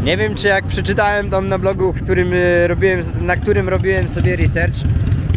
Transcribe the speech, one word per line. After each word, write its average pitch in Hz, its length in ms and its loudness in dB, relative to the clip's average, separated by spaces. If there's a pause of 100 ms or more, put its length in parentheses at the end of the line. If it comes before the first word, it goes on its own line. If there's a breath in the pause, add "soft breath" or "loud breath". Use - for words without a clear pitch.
Nie 160 140 0
wiem, 208 180 -2
czy 202 120 -2
jak 196 180 2
przeczytałem 202 640 0
tam 190 180 0
na 190 120 -2
blogu, 190 320 0
w - 120 -4
którym, 180 300 0
e, 175 340 2
robiłem, 180 360 0 (180)
na 175 160 0
którym 202 320 0
robiłem 185 400 0
sobie 180 260 0
research 175 400 0 (600)